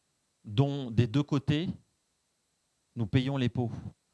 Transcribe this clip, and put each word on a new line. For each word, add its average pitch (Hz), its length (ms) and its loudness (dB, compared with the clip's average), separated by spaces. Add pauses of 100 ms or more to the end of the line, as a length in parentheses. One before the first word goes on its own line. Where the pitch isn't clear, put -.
(440)
dont 131 480 0
des 117 160 4
deux 139 160 0
côtés, 147 460 -2 (1300)
nous 113 100 -2
payons 135 300 2
les 123 100 4
pots 123 240 0 (420)